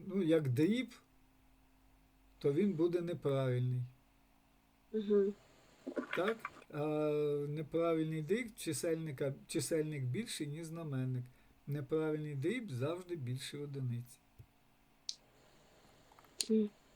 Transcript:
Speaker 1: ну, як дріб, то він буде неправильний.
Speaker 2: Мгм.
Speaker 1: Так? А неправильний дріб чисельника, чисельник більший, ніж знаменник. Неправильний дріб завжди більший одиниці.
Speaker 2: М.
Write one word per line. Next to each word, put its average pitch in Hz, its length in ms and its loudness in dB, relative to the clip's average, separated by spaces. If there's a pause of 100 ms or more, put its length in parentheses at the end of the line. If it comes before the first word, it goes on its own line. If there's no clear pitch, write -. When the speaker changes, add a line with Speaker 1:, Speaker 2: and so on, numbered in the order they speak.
Speaker 1:
ну, 190 160 0
як 160 260 6
дріб, 185 460 2 (1400)
то 143 140 2
він 190 220 4
буде 175 260 2
неправильний. 131 840 0 (1120)
Speaker 2:
Мгм. 208 420 4 (800)
Speaker 1:
Так? 202 200 2 (340)
А 147 100 -6 (680)
неправильний 160 760 0
дріб 208 340 -2
чисельника, 156 800 -2 (120)
чисельник 156 580 0
більший, 156 420 -2
ніж 156 200 -6
знаменник. 131 580 -2 (420)
Неправильний 151 680 -2
дріб 202 380 -2
завжди 170 440 -4
більший 127 440 -6
одиниці. 131 580 -4 (2250)
Speaker 2:
М. 214 200 4 (260)